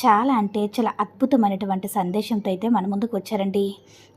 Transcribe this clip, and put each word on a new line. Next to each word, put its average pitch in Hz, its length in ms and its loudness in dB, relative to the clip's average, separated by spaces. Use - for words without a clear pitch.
చాలా 247 340 4
అంటే 208 300 0
చాలా 208 340 -2
అద్భుతమైనటువంటి 202 880 0
సందేశంతో 208 640 -2
అయితే 185 200 -2
మన 196 180 2
ముందుకు 202 300 -2
వచ్చారండి. 196 580 -2